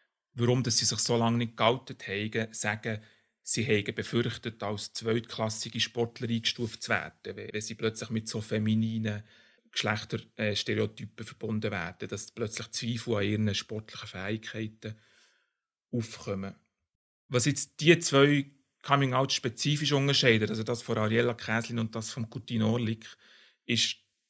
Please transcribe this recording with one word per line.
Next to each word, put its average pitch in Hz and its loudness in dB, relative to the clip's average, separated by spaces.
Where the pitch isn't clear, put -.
warum 123 2
dass 113 2
sie - 2
sich - 0
so 120 2
lange 117 4
nicht 120 -2
geoutet 117 2
haben, 110 -2
sagen, 107 -4
sie - -2
hätten 107 2
befürchtet, 117 -2
als 104 -4
zweitklassige 117 -2
Sportler 117 -2
eingestuft 117 -2
zu - -4
werden, 98 -4
wenn, 101 -10
wenn 107 -2
sie 107 -8
plötzlich 110 -4
mit 110 -2
so 110 -4
femininen 110 0
Geschlechterstereotypen 107 -2
verbunden 110 -4
werden, 92 -6
dass - -8
plötzlich 113 -6
Zweifel 117 -2
an 101 2
ihren 107 2
sportlichen - -8
Fähigkeiten 110 -8
aufkommen. 98 -4
Was - 2
jetzt - -2
die 160 8
zwei 139 6
Coming-out 135 2
spezifisch 143 -2
unterscheidet, 117 4
also 110 -2
das 117 -4
von 110 -2
Ariella 113 2
Käslin 117 -4
und 113 -2
das 113 -6
von 113 -6
Coutinho 110 0
Orlik, 113 -2
ist, - 0